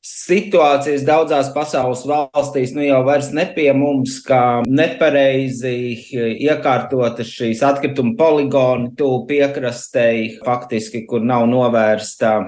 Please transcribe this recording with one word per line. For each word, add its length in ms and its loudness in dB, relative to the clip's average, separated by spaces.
Situācijas 960 0
daudzās 540 2
pasaules 500 -2
valstīs, 720 -2
nu, 80 -2
jau 220 4
vairs 260 0
ne 160 0
pie 240 2
mums, 480 0
kā 400 2
nepareizi 1120 0
iekārtotas 880 0
šīs 320 -2
atkritumu 560 0
poligoni 800 2
tuvu 320 0
piekrastei, 1000 0
faktiski, 640 -4
kur 160 -2
nav 240 2
novērsta 880 2